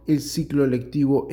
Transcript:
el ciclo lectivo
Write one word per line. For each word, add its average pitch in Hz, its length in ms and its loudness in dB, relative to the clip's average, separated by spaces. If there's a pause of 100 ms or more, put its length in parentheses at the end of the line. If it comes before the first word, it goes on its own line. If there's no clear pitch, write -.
el 151 140 2
ciclo 143 480 0
lectivo 135 640 0